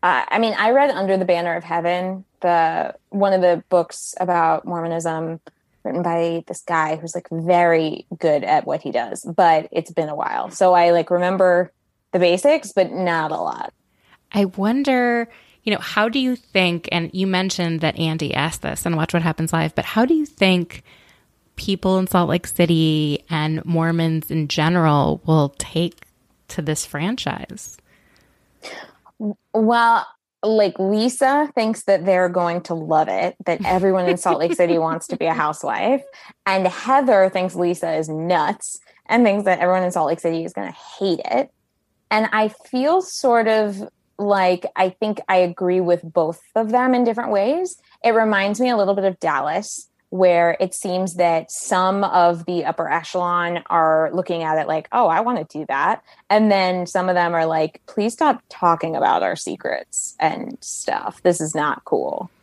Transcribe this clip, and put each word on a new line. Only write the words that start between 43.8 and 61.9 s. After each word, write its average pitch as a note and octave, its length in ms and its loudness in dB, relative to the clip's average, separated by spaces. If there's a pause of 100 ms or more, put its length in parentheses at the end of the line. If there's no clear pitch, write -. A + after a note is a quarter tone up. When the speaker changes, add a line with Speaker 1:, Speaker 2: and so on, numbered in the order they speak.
Speaker 1:
like, F#3+ 460 2 (100)
I F#3+ 140 2
think G#3+ 380 -4
I F#3+ 100 2
agree F3+ 440 0
with F3 220 0
both E3 380 -2 (140)
of A3 160 0
them B3 220 2
in B3 100 2
different A#3 280 -2
ways. C4+ 460 -2 (260)
It A#3 80 4
reminds G#3 480 2
me B3+ 100 2
a A#3+ 80 0
little G3 180 2
bit G3 100 -2
of F#3 140 -2
Dallas, D#3 720 -4 (200)
where F3 520 4
it F#3 120 -2
seems F#3 420 -4
that E3+ 360 0
some F#3+ 520 0
of E3+ 420 2
the F3 200 -4
upper D#3+ 240 -4
echelon F3 800 -2
are D#3+ 440 2
looking E3+ 280 -4
at D#3 160 -2
it D3+ 100 -2
like, D#3 260 -4
"Oh, A#3+ 140 2
I D#3+ 120 2
wanna A3+ 240 -2
do D#3 240 -10
that." D#3 340 -2 (300)
And G#3+ 200 4
then F#3 360 0
some F#3 220 -2
of F3+ 60 2
them E3+ 200 0
are E3 100 2
like, D#3+ 420 -2
"Please G#3+ 260 -4
stop D4 360 0
talking E3 460 0
about B2+ 260 2
our F#2+ 140 -2
secrets - 840 -8
and - 420 -4
stuff. - 600 -8
This F3 180 2
is D#3 120 -6
not D3+ 320 -4
cool." D2+ 460 -4 (120)